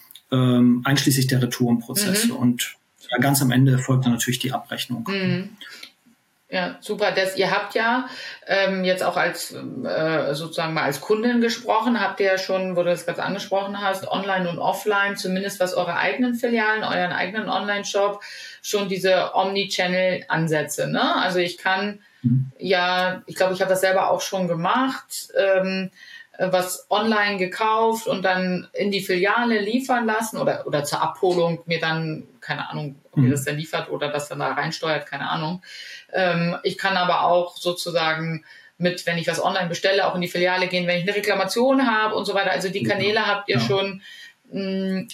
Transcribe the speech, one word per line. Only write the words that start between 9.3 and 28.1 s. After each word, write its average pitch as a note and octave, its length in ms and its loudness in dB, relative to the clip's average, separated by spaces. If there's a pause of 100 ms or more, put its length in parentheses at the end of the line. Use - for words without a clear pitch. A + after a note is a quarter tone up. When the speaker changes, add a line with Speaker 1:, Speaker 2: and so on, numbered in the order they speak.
Speaker 2:
äh, C3+ 840 -2
sozusagen D#3+ 400 -4
mal D#3 100 -2
als C#3 180 -2
Kundin A#3 400 2
gesprochen, A3+ 580 2
habt F#3+ 220 -2
ihr G3 60 4
ja F#3+ 100 4
schon, F#3 400 -2
wo F3 60 4
du F3 60 0
das E3+ 160 0
gerade F3 180 -4
angesprochen G3 580 -4
hast, F#3+ 260 -2
online F#3+ 420 -2
und E3 80 -6
offline, G3+ 600 0
zumindest F#3+ 420 -4
was F3+ 140 0
eure E3+ 240 -2
eigenen A#3+ 380 0
Filialen, A3 500 0
euren F3 260 0
eigenen F#3 380 -4
Online-Shop, G3+ 720 -2 (400)
schon G3+ 260 -2
diese F#3 480 2
Omnichannel-Ansätze, F3+ 1500 0
ne? B3+ 280 0
Also F3+ 220 0
ich F3 180 0
kann G3+ 420 -2 (240)
Speaker 1:
Mhm. C3 220 2 (120)
Speaker 2:
ja, F3+ 680 2
ich E3 100 -12
glaube, F#3+ 180 2
ich F#3 60 -2
habe F#3 100 2
das F#3 120 2
selber F#3 280 4
auch F3 120 2
schon F#3 260 -2
gemacht, G#3 880 -2
ähm, F#3+ 560 2 (480)
was F#3 500 0
online G#3 500 2
gekauft A3 680 0
und F#3 160 -2